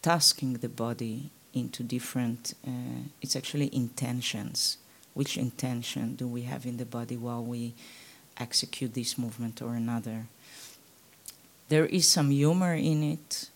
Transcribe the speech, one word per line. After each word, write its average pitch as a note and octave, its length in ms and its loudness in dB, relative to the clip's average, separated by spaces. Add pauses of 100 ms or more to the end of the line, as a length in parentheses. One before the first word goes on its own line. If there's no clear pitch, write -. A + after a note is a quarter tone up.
tasking C#3+ 580 4
the A#2 100 -2
body A#2 600 -4 (240)
into A#2+ 300 -2
different, A#2+ 720 -2 (140)
uh, B2+ 40 -4 (500)
it's - 140 -2
actually C#3+ 380 0
intentions. A#2+ 1040 -2 (360)
Which - 240 -2
intention A#2+ 800 -2
do B2+ 120 -4
we A#2+ 160 -4
have B2 220 -6
in B2 120 -4
the A#2+ 80 -4
body A#2+ 320 -6
while A#2+ 260 -4
we A#2 300 -4 (640)
execute B2 560 -2
this A#2+ 240 -2
movement A#2 440 -4
or A#2+ 140 -2
another? A2+ 520 -2 (1400)
There D3+ 160 8
is F3+ 220 4
some C#3+ 240 6
humor E3 440 6
in D3+ 280 4
it - 520 -4